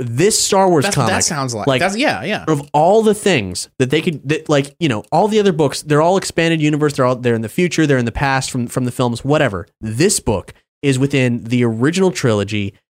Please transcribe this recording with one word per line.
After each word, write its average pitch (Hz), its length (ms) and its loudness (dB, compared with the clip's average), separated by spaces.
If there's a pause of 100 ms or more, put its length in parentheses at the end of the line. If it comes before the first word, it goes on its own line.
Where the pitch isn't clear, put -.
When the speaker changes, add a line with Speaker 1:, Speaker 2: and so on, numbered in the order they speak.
Speaker 1:
this 139 400 0
Star 196 260 2
Wars 156 160 4
Speaker 2:
That's 202 120 -2
what 127 80 2
that 110 60 2
Speaker 1:
comic, - 120 0
Speaker 2:
sounds 139 300 -4
like. 104 140 -4
Speaker 1:
like, 131 120 2
Speaker 2:
That's, 196 160 -2
yeah, 220 280 -2
yeah. 175 240 -6
Speaker 1:
of 143 260 -2
all 185 300 4
the 214 100 4
things 123 640 -2
that 131 140 0
they 160 100 0
could, 151 260 -4
that, 156 220 -4
like, 143 300 0
you 165 100 0
know, 107 220 -2
all 180 160 2
the 214 120 2
other 202 140 4
books, 151 300 0
they're 151 180 2
all 175 160 4
expanded 165 420 0
universe. 151 340 2
They're 135 120 0
all, 127 100 2
they're 123 200 0
in 113 80 -2
the 107 60 -6
future. 165 360 0
They're 139 140 2
in 120 60 0
the 117 60 -2
past 135 380 -2
from, 120 160 -4
from 127 200 -4
the 120 60 -4
films, 120 320 -2
whatever. 135 440 0 (140)
This 120 380 0
book - 360 -6 (260)
is 139 160 0
within 127 460 0
the 120 200 0
original 143 480 2
trilogy 104 600 -2 (220)